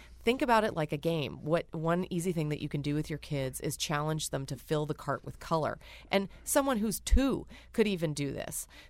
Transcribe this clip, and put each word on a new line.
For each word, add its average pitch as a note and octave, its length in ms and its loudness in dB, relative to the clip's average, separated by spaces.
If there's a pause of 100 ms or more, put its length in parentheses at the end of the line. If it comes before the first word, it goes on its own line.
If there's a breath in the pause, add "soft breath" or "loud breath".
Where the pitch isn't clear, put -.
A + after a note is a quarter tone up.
(240 loud breath)
think B3 180 2
about A#3 240 6
it - 100 -2
like D#3 160 0
a D3+ 60 -2
game. D3 440 -2
What, D#3+ 300 0
one E3 380 0
easy F3+ 240 0
thing D#3 160 0
that D3 120 -2
you D3 60 -6
can D3 140 -2
do D3 140 0
with D3+ 140 -2
your D3 100 -4
kids C3+ 420 -4
is C#3+ 160 -4
challenge D3+ 520 -2
them C3+ 180 -4
to C3 100 -6
fill D3+ 280 0
the D3 80 -4
cart - 300 -4
with - 160 -12
color. D#3 380 -2 (340 loud breath)
And G3 160 2 (160 loud breath)
someone C4+ 340 2
who's G#3 240 0
two B3+ 460 4 (240 loud breath)
could G#3+ 160 4
even E3+ 260 0
do C#3 200 -2
this. - 340 -6 (220 loud breath)